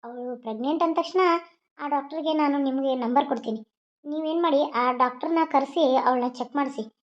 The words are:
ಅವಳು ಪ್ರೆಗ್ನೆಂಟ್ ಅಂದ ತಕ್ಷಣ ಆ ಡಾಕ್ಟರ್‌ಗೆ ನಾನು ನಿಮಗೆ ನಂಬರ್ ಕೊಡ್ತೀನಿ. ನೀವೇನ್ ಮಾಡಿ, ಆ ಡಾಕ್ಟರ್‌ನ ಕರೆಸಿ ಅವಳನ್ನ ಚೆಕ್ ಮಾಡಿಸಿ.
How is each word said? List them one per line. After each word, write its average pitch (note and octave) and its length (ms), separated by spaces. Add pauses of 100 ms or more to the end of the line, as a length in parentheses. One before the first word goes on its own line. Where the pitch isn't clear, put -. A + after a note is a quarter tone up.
ಅವಳು B3 360
ಪ್ರೆಗ್ನೆಂಟ್ B3 420
ಅಂದ E4 120
ತಕ್ಷಣ E4+ 260 (580)
ಆ D4 100
ಡಾಕ್ಟರ್‌ಗೆ D4 440
ನಾನು D4 260
ನಿಮಗೆ C4+ 360
ನಂಬರ್ B3 320
ಕೊಡ್ತೀನಿ. A3+ 380 (400)
ನೀವೇನ್ D#4 380
ಮಾಡಿ, D4 280
ಆ B3 220
ಡಾಕ್ಟರ್‌ನ B3+ 520
ಕರೆಸಿ C#4 520
ಅವಳನ್ನ B3 320
ಚೆಕ್ B3 280
ಮಾಡಿಸಿ. C4+ 360 (100)